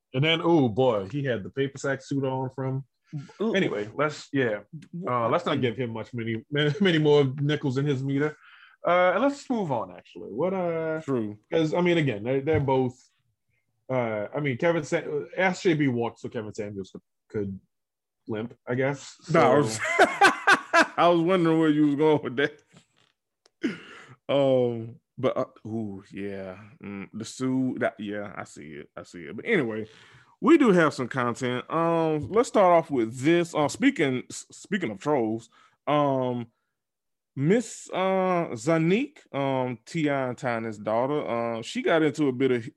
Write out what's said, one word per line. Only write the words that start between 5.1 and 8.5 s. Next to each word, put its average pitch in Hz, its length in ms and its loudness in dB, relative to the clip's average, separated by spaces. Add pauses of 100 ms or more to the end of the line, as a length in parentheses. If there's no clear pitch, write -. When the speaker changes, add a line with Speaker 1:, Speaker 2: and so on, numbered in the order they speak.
Speaker 1:
let's 170 160 0
not 151 160 0
give 120 140 0
him 120 160 -6
much, 110 220 -10
many, 113 340 -6
<laughs> - 40 -14
many, 147 280 0
many 180 200 4
more 147 260 6 (160)
nickels 143 380 0
in 143 60 0
his 135 180 -2
meter. 139 320 -2 (520)